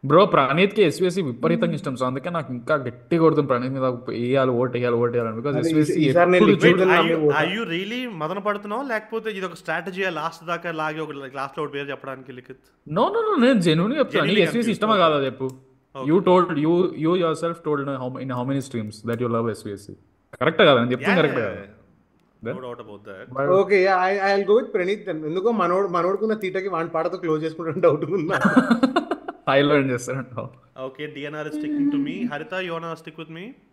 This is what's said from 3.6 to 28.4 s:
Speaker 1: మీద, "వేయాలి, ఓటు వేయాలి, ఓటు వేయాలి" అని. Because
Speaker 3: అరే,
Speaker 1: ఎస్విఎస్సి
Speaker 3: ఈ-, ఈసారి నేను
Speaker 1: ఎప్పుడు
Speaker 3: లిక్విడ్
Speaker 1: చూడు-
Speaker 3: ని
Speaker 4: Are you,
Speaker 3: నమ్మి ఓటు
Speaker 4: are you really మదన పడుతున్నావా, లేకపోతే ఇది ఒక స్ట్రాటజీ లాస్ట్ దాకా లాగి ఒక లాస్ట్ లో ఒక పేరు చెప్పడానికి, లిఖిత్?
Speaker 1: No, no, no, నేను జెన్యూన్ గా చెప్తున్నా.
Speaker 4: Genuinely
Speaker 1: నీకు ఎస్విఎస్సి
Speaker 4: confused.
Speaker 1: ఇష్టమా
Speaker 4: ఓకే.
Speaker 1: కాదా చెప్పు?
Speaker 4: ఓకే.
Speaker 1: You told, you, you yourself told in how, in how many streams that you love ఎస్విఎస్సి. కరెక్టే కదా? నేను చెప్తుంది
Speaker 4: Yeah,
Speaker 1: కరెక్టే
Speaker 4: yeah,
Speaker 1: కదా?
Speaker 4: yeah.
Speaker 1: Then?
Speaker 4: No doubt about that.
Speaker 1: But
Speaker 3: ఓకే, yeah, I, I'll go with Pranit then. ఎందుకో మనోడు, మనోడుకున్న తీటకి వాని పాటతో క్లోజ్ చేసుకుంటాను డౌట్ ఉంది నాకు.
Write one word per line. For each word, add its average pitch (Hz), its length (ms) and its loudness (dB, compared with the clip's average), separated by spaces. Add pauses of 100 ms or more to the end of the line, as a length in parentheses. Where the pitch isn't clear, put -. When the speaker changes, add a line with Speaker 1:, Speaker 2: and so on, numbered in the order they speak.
Speaker 1:
మీద, 135 120 -4
"వేయాలి, 123 640 0
ఓటు 120 220 0
వేయాలి, 123 240 0
ఓటు 120 160 0
వేయాలి" 117 160 0
అని. 110 100 -8
Because 139 200 -4
Speaker 3:
అరే, 156 100 0
Speaker 1:
ఎస్విఎస్సి 156 320 2
Speaker 3:
ఈ-, 143 80 4
ఈసారి 175 220 6
నేను 180 140 6
Speaker 1:
ఎప్పుడు 202 60 6
Speaker 3:
లిక్విడ్ 180 300 6
Speaker 1:
చూడు- 185 120 4
Speaker 3:
ని 170 60 6
Speaker 4:
Are 165 80 2
you, 165 60 2
Speaker 3:
నమ్మి 156 160 2
ఓటు 143 80 2
Speaker 4:
are 170 220 0
you 185 260 -4
really 233 320 -6
మదన 160 220 -6
పడుతున్నావా, 208 440 -6
లేకపోతే 220 480 -8
ఇది 190 160 -8
ఒక 170 80 -8
స్ట్రాటజీ 175 500 -6
లాస్ట్ 160 400 -6
దాకా 170 280 -6
లాగి 156 280 -4
ఒక 151 120 -8
లాస్ట్ 135 460 -10
లో 156 60 -4
ఒక 139 100 -10
పేరు 143 160 -8
చెప్పడానికి, 135 420 -12
లిఖిత్? 123 260 -18 (320)
Speaker 1:
No, 185 140 0
no, - 20 2
no, 415 340 0
నేను 247 200 6
జెన్యూన్ 170 320 2
గా 311 60 -2
చెప్తున్నా. 185 260 0
Speaker 4:
Genuinely - 20 0
Speaker 1:
నీకు 165 40 0
ఎస్విఎస్సి 214 400 2
Speaker 4:
confused. - 0 -
Speaker 1:
ఇష్టమా 214 220 0
Speaker 4:
ఓకే. 208 60 4
Speaker 1:
కాదా 151 260 4
చెప్పు? 131 200 -4
Speaker 4:
ఓకే. 135 680 -6
Speaker 1:
You 190 80 6
told, 180 240 6
you, 170 460 2
you 160 320 0
yourself 165 320 -2 (140)
told 147 120 0
in 139 80 -6
how, 127 340 -6
in 131 120 -6
how 123 160 -4
many 135 160 -2
streams 110 440 -8
that 117 120 -2
you 117 140 0
love 117 140 0
ఎస్విఎస్సి. 101 420 -10 (480)
కరెక్టే 165 240 4
కదా? 139 140 8
నేను 120 120 2
చెప్తుంది 147 300 2
Speaker 4:
Yeah, 151 80 4
Speaker 1:
కరెక్టే - 120 -2
Speaker 4:
yeah, 120 140 -4
Speaker 1:
కదా? 101 80 -12
Speaker 4:
yeah. 101 140 -20 (680)
Speaker 1:
Then? 123 120 -6
Speaker 4:
No 127 80 -14
doubt 120 160 -12
about 104 200 -18
that. 110 380 -14
Speaker 1:
But 139 100 -2
Speaker 3:
ఓకే, 190 380 4
yeah, 190 120 4
I, 196 360 0
I'll 196 160 0
go 226 120 6
with - 140 -6
Pranit 190 360 -2
then. 156 140 -6
ఎందుకో 185 240 -2
మనోడు, 185 380 2
మనోడుకున్న 190 460 0
తీటకి 190 340 -4
వాని 165 200 -4
పాటతో 170 280 -4
క్లోజ్ 156 280 -2
చేసుకుంటాను 160 360 -6
డౌట్ 165 240 4
ఉంది 170 280 -2
నాకు. - 280 4 (140)